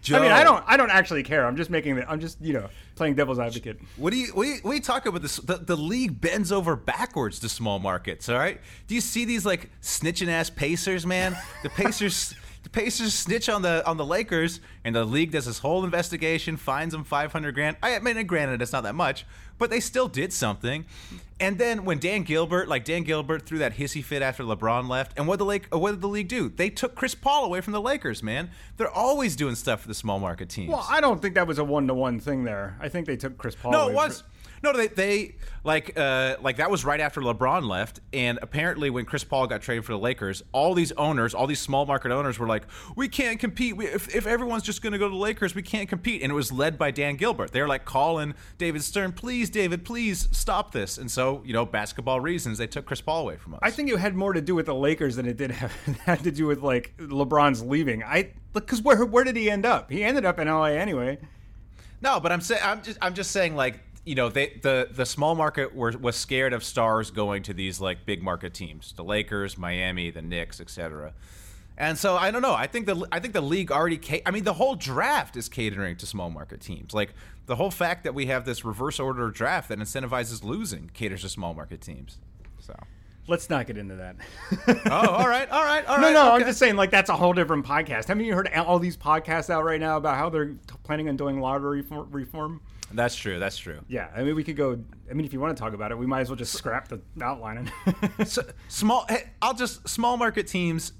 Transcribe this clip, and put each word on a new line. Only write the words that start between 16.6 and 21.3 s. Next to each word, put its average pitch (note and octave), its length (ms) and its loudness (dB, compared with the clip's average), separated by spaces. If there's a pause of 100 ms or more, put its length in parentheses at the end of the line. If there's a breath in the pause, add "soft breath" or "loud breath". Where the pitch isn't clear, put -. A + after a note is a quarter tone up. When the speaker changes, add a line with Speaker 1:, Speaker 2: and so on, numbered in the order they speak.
Speaker 2:
them D#3 120 -6
five D3 280 0
hundred D3 220 -4
grand. D3+ 280 0
I A#3 160 2
mean, A3+ 280 0
granted, C#3 360 0
it's A#2+ 100 -4
not B2+ 120 0
that G#2+ 100 -4
much, D#3 320 0 (320 loud breath)
but A#3 100 2
they A3+ 120 2
still B3+ 280 0
did C#3 240 -2
something. B2+ 540 -2 (540 loud breath)